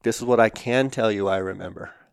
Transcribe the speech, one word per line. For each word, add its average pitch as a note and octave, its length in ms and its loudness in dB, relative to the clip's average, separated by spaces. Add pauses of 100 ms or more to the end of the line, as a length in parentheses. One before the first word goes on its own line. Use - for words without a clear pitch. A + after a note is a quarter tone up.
this A2+ 140 -2
is A#2+ 60 -8
what A#2+ 140 4
I A2+ 100 6
can B2+ 420 0
tell A2+ 200 0
you G2 160 0
I F#2+ 120 2
remember. F#2+ 520 -8 (220)